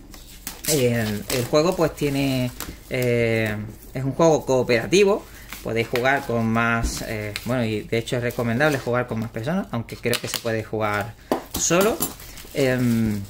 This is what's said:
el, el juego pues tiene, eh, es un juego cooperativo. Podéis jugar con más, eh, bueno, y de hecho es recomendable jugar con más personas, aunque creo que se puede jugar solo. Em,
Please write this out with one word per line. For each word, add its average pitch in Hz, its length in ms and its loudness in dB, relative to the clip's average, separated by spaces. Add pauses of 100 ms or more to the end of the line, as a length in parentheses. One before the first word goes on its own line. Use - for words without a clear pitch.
(720)
el, 117 520 2 (120)
el 120 100 0
juego 160 300 4
pues 160 180 2
tiene, 139 560 0 (400)
eh, 117 640 2 (380)
es 131 100 -4
un 135 100 -2
juego 156 300 4
cooperativo. 131 800 4 (400)
Podéis 117 240 -2
jugar 131 380 0
con 117 220 0
más, 117 600 0
eh, 104 260 -6 (120)
bueno, 120 200 0
y 107 160 -2
de - 160 -2
hecho 117 200 -2
es 120 60 -2
recomendable 123 540 0
jugar 123 300 0
con 113 120 -4
más 110 100 -4
personas, 151 420 -4
aunque 117 260 -6
creo 120 220 -2
que 127 80 -6
se - 120 -6
puede 110 240 -2
jugar 104 520 -2 (420)
solo. 202 400 2 (560)
Em, 120 760 2